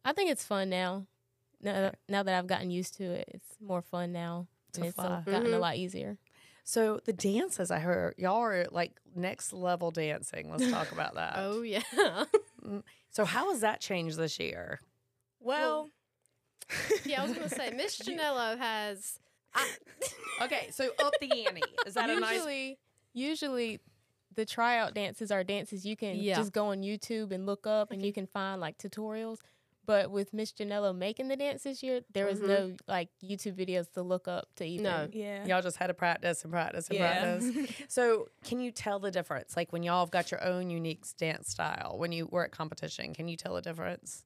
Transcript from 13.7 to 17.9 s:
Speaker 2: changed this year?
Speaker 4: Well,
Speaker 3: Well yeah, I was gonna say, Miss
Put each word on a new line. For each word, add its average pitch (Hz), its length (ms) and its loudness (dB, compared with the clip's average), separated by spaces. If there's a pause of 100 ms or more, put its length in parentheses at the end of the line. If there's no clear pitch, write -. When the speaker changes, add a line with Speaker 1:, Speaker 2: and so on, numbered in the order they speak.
Speaker 2:
changed 165 360 -2
this 160 220 -2
year? 85 400 -6 (600)
Speaker 4:
Well, 302 500 0 (800)
Speaker 3:
Well - 80 -6 (280)
yeah, 277 160 0
I 285 40 0
was 240 80 -2
gonna 311 160 -4
say, 254 220 -2
Miss 311 280 -4